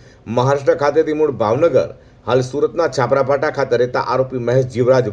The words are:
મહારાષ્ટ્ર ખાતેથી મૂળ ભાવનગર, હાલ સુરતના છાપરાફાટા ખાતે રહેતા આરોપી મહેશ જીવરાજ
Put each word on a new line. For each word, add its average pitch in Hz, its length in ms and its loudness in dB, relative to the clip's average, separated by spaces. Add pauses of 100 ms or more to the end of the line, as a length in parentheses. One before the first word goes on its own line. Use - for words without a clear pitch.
(380)
મહારાષ્ટ્ર 139 420 2
ખાતેથી 151 400 0
મૂળ 151 220 0
ભાવનગર, 127 500 2 (360)
હાલ 123 200 2
સુરતના 151 480 -2
છાપરાફાટા 135 640 0
ખાતે 131 260 0
રહેતા 123 200 -2 (100)
આરોપી 131 340 -2
મહેશ 127 180 2 (120)
જીવરાજ 123 360 2